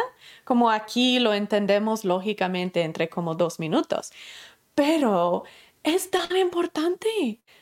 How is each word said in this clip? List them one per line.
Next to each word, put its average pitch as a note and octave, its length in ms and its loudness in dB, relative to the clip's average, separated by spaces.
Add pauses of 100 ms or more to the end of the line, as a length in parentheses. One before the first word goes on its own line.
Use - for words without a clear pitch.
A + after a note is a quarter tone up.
(440)
como A#3+ 260 4
aquí A#3+ 500 2
lo A3+ 140 2
entendemos G#3 720 0
lógicamente F#3 760 0
entre D#3+ 260 -4
como E3+ 240 -4
dos D#3+ 260 -2
minutos. E3 520 -2 (640)
Pero A3 680 2 (380)
es E4+ 300 0
tan F4+ 260 -2
importante F4 1040 -2 (200)